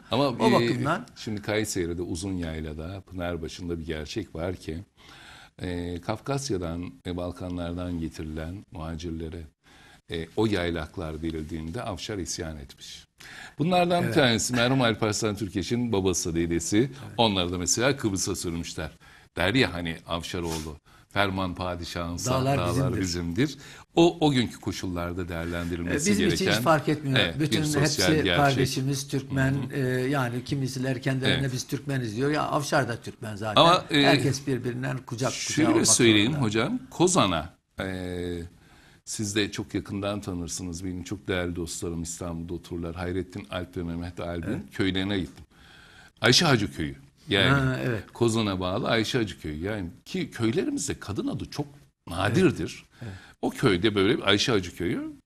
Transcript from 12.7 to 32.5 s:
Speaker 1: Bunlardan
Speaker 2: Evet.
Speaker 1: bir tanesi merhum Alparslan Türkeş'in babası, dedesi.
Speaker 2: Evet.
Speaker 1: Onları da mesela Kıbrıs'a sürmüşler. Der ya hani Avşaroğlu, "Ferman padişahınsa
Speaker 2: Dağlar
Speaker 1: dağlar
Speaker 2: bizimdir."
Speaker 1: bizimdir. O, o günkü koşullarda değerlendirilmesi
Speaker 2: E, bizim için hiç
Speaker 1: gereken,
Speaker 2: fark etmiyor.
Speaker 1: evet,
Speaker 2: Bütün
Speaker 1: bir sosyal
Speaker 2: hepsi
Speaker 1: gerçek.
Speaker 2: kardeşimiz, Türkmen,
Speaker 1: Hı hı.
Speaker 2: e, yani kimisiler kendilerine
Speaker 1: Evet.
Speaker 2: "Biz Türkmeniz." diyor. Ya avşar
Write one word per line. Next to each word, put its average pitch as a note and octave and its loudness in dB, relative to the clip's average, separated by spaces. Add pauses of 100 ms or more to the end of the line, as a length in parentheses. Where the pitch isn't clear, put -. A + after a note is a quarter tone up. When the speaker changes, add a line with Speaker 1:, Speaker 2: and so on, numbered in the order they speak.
Speaker 1:
Bunlardan F3 4
Speaker 2:
Evet. A#2+ 0
Speaker 1:
bir D#3 6
tanesi A#2+ 4
merhum B2 4
Alparslan G#2+ 2
Türkeş'in A2 -2
babası, F#2 2
dedesi. E2+ 2
Speaker 2:
Evet. C3+ 4 (260)
Speaker 1:
Onları F#2+ 4
da F2+ -2
mesela A#2 2
Kıbrıs'a F#2+ 0
sürmüşler. E2+ -6 (460)
Der F2+ 2
ya A2+ 4
hani E2+ -4 (120)
Avşaroğlu, E2 -4 (360)
"Ferman F#2+ 0
padişahınsa F2 -4
Speaker 2:
Dağlar C3 2
Speaker 1:
dağlar F2 0
Speaker 2:
bizimdir." C3 2
Speaker 1:
bizimdir. F2 -2 (360)
O, E3+ 6
o D3+ 4
günkü B2+ 0
koşullarda F2 -4
değerlendirilmesi F2 -2
Speaker 2:
E, - 4
bizim G#3 4
için - 4
hiç - -2
Speaker 1:
gereken, A2+ 2
Speaker 2:
fark D#3 2
etmiyor. C#3+ 0
Speaker 1:
evet, F#2+ 0
Speaker 2:
Bütün A2 2
Speaker 1:
bir D3+ 0
sosyal D3 2
Speaker 2:
hepsi F#3 2 (180)
Speaker 1:
gerçek. F2 4
Speaker 2:
kardeşimiz, C#3 2
Türkmen, C3+ 0
Speaker 1:
Hı C#3 -4
hı. C#3+ 0
Speaker 2:
e, B2+ 0
yani B2+ 0
kimisiler C3 -2
kendilerine B2+ 2
Speaker 1:
Evet. C3+ -2
Speaker 2:
"Biz B2 -4
Türkmeniz." B2+ -4
diyor. C#3 0
Ya D3+ 0
avşar C#3 0